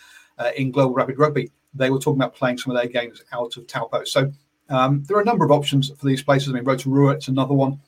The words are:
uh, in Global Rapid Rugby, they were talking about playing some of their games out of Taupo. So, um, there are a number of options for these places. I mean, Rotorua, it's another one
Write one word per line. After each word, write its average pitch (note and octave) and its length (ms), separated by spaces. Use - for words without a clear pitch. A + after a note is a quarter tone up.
uh, B2 180
in C3+ 160
Global C3 220
Rapid B2+ 240
Rugby, C#3+ 340
they C3+ 160
were C3+ 100
talking C#3 220
about B2 140
playing B2 220
some B2 180
of A#2+ 60
their A#2+ 80
games A#2+ 340
out A#2+ 240
of A#2 100
Taupo. A#2+ 360
So, C#3 280
um, C#3 380
there G3+ 100
are G#3 40
a G3+ 40
number G#3 200
of C3 60
options C#3+ 380
for - 160
these C3+ 160
places. C#3 280
I - 40
mean, B2 100
Rotorua, C3+ 520
it's - 120
another C3 260
one C#3 340